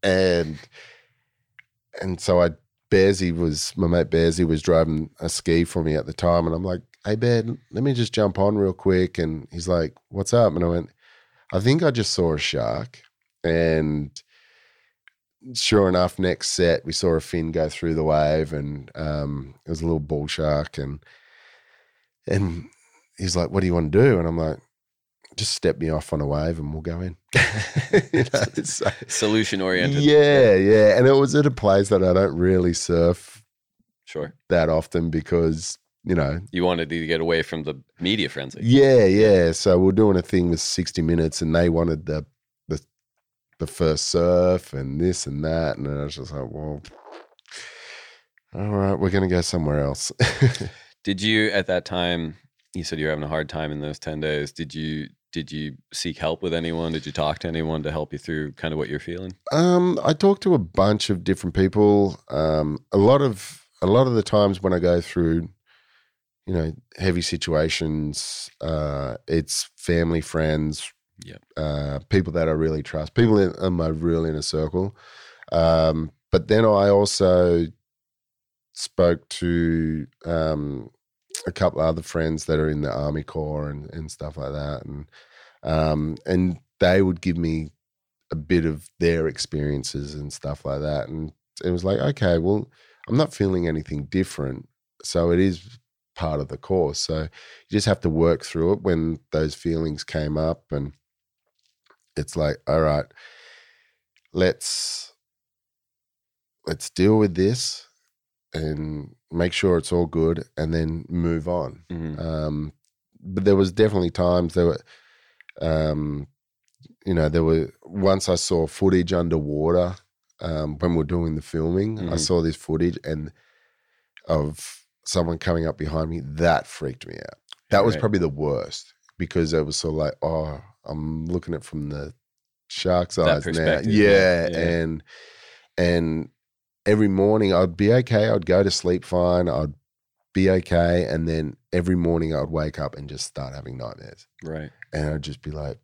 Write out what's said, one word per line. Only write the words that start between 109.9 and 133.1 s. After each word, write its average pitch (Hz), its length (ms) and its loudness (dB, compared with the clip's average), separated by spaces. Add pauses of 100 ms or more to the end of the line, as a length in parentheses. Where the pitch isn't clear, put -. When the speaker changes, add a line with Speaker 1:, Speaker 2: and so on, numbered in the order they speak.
Speaker 1:
all 87 140 2
good 80 360 0 (140)
and 78 160 -2
then 80 360 -4
move 85 380 -2
on." 85 440 -6
Speaker 2:
Mm-hmm. 80 280 -8
Speaker 1:
Um, 78 540 -6 (500)
but 95 220 -4
there 98 100 6
was 95 160 2
definitely 101 380 2
times 87 440 0
there 87 120 2
were, 80 160 0 (800)
um, 76 680 -2 (800)
you 98 80 -2
know, 78 160 2
there 80 140 2
were, 80 280 2 (120)
once 95 440 0
I 90 80 2
saw 85 320 -2
footage 92 460 2
underwater, 85 800 0 (460)
um, 76 380 -6
when 87 120 2
we 85 60 2
were 78 60 2
doing 80 320 -2
the 76 60 -6
filming, 92 580 -4
I 95 40 -8
Speaker 2:
Mm-hmm. 80 140 -4
Speaker 1:
saw 85 240 0
this 80 140 -2
footage 82 480 -2
and 76 280 -8 (960)
of 76 580 -4 (200)
someone 85 320 -2
coming 82 300 -2
up 80 100 -6
behind 78 320 -4
me. 82 140 -8
That 78 440 0
freaked 64 400 -12
me 50 80 -14
out. - 240 -16 (300)
That 101 160 4
was 117 100 2
Speaker 2:
Right. 76 60 -6
Speaker 1:
probably 104 180 0
the 82 100 0
worst 69 640 -6 (240)
because 82 360 -2
it 78 120 0
was 73 120 -8
sort 80 160 -4
of 78 60 -4
like, 76 220 -2
"Oh, 78 400 -4 (240)
I'm 78 400 -8
looking 85 280 -6
at 71 80 -8
it - 40 -20
from 73 240 -10
the 73 240 -10 (540)
shark's 90 480 -2